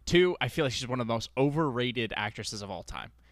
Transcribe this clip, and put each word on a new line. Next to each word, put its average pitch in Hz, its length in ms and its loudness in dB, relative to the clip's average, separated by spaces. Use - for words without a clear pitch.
Two, 180 340 6
I 127 100 0
feel 151 180 0
like 123 80 -2
she's 127 120 -6
one 123 140 -2
of 117 60 -2
the 117 80 0
most 113 200 -4
overrated 123 800 0
actresses 104 460 -6
of 101 100 -8
all 90 120 -6
time. - 280 -12